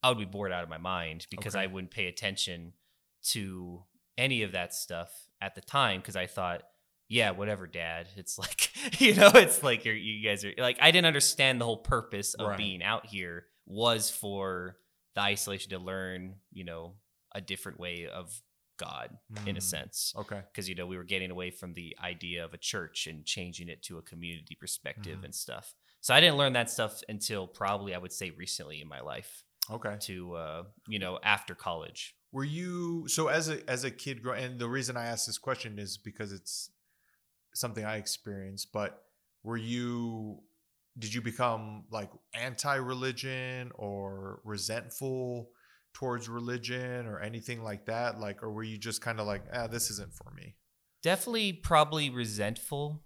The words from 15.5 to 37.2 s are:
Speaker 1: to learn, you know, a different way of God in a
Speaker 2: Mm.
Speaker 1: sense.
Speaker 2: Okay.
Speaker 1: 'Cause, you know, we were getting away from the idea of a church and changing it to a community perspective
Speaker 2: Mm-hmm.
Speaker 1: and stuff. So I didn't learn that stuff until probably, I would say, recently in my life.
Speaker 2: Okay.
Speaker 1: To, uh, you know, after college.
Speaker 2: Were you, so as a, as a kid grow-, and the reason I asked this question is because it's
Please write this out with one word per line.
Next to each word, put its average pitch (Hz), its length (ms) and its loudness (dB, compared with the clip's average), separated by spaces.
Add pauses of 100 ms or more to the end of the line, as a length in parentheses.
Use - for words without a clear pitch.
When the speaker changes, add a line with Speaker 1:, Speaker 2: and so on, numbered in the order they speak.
Speaker 1:
to 92 80 -6
learn, 92 600 -6 (140)
you 95 100 -12
know, 85 320 -10 (380)
a 101 80 -8
different 95 380 -6
way 85 280 -6
of - 340 -12 (360)
God 76 400 -10 (280)
in 101 120 -2
a - 20 -6
Speaker 2:
Mm. 92 40 -6
Speaker 1:
sense. - 520 -4
Speaker 2:
Okay. 101 280 -8 (100)
Speaker 1:
'Cause, 95 160 -8
you 92 60 -6
know, 87 120 -6
we 92 100 -6
were 90 60 -10
getting 92 280 -2
away 90 200 -6
from 90 220 -12
the 85 260 -12
idea 87 460 -6
of 82 80 -12
a 85 40 -16
church - 500 -6
and 80 180 -12
changing 87 440 -6
it - 140 -14
to 87 140 -10
a 80 40 -12
community 85 540 -12
perspective - 600 -8
Speaker 2:
Mm-hmm. - 80 -12
Speaker 1:
and 71 100 -14
stuff. - 400 -12 (260)
So - 140 4
I 147 60 12
didn't 160 160 8
learn 139 160 4
that 120 160 2
stuff - 400 -2
until 101 380 -4
probably, 98 480 -2
I - 20 -4
would 90 160 -10
say, 92 180 -6
recently 76 500 -8
in 76 60 -14
my 69 140 -14
life. - 420 -12 (260)
Speaker 2:
Okay. 110 320 -6
Speaker 1:
To, 90 340 -8
uh, 80 280 -8 (240)
you 107 120 -4
know, 92 240 -4
after 101 320 2
college. 82 600 -8 (160)
Speaker 2:
Were 135 140 -4
you, 170 600 -4
so 156 200 2
as 156 220 2
a, 151 200 -6
as 127 140 -2
a 131 80 -2
kid 123 320 -8
grow-, 127 120 -2
and 127 240 -6
the 117 100 -2
reason 123 280 -4
I 117 80 -4
asked 117 220 -2
this 110 120 -6
question 113 400 -4
is 98 180 -8
because 104 340 -10
it's - 400 -10 (840)